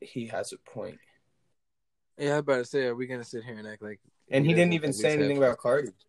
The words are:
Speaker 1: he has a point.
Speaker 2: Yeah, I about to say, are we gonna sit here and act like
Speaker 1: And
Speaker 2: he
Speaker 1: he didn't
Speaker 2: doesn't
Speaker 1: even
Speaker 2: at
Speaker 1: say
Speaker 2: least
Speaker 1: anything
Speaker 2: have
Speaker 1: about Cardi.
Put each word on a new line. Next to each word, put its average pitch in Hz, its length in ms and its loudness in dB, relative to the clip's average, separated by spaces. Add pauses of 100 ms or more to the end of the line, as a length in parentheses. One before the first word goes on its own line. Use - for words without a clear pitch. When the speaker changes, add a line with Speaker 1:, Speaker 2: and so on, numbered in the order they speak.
Speaker 1:
he 117 280 -10
has 95 240 -8
a - 40 -14
point. 92 420 -14 (1160)
Speaker 2:
Yeah, 147 200 0
I - 20 0
about 143 200 0
to 123 60 -2
say, 139 220 -2
are 120 80 -2
we 127 120 -6
gonna 123 180 -8
sit 113 200 -10
here 113 140 -14
and 107 100 -14
act 107 140 -14
like 104 180 -12 (300)
Speaker 1:
And 135 160 4
Speaker 2:
he 165 60 6
Speaker 1:
he - 20 2
didn't 175 160 6
Speaker 2:
doesn't - 40 2
Speaker 1:
even 156 160 0
Speaker 2:
at 135 40 -2
Speaker 1:
say 110 140 2
Speaker 2:
least 151 100 2
Speaker 1:
anything 143 180 2
Speaker 2:
have 139 80 6
Speaker 1:
about 120 140 4
Cardi. 131 320 0 (180)